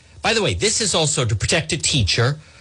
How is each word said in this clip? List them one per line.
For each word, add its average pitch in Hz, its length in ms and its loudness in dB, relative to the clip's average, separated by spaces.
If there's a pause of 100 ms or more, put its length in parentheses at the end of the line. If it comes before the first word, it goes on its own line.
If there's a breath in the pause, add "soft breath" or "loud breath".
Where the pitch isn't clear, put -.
(220 loud breath)
By 208 120 0
the 226 80 2
way, 139 120 0
this 107 280 0
is - 140 -2
also 151 300 2
to 110 100 0
protect 160 380 0
a 165 40 -2
teacher, 127 640 0 (220 loud breath)